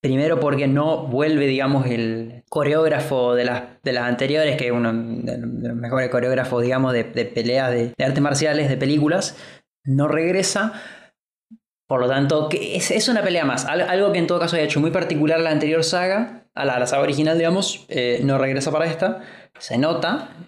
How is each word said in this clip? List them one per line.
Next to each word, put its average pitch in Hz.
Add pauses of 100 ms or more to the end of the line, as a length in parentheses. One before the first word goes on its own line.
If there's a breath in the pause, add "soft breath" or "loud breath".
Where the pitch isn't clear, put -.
primero 147
porque 143
no 143
vuelve, 143
digamos, 135
el 113
coreógrafo 139
de 123
las, 123 (200)
de 135
las 120
anteriores, 135
que 123
es 120
uno 117
de, 117
de 120
los 120
mejores 123
coreógrafos, 127
digamos, 127
de, 117
de 117
peleas 123
de, 120
de 131
artes 139
marciales, 147
de 131
películas, 147 (480 loud breath)
no 139
regresa. 180 (1120 loud breath)
Por 131
lo 123
tanto, 143
que -
es, -
es 220
una 233
pelea 175
más. 135
Al-, 160
algo 190
que 180
en 170
todo 175
caso 170
había 160
hecho 143
muy 156
particular 165
la 165
anterior 156
saga, 185 (120)
a 139
la, 131
a -
la 123
saga 139
original, 151
digamos, 170
eh, 123
no 139
regresa 135
para 151
esta. 190 (360 loud breath)
Se -
nota. 165 (180)